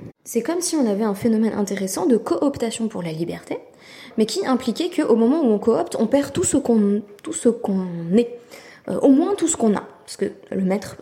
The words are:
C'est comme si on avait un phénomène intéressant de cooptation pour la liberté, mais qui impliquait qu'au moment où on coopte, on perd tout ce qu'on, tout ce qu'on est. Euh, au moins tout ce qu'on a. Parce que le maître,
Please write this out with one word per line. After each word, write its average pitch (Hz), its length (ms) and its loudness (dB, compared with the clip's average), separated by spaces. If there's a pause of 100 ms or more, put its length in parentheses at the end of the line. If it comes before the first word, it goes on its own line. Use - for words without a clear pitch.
(240)
C'est 226 200 -4
comme 339 180 -4
si 330 140 -4
on 277 120 2
avait 202 160 0
un 208 120 -2
phénomène 220 380 2
intéressant 196 520 -2
de 247 120 6
cooptation 240 720 -2
pour 196 140 -8
la 170 100 -6
liberté, 170 460 -6 (600)
mais 220 100 4
qui 381 180 -4
impliquait 262 440 0
qu'au 302 260 2
moment 240 260 4
où 240 100 4
on 208 60 4
coopte, 254 400 0
on 226 80 0
perd 277 260 0
tout 349 120 -2
ce 311 140 2
qu'on, 214 440 2 (220)
tout 214 100 -10
ce - 160 0
qu'on 190 380 -2 (280)
est. 240 220 2 (520)
Euh, - 100 -4
au 285 100 6
moins 349 260 4
tout 339 120 0
ce - 100 -2
qu'on 214 180 2
a. - 120 -6 (180)
Parce - 120 -16
que 202 140 -4 (200)
le 190 120 -2
maître, - 380 -2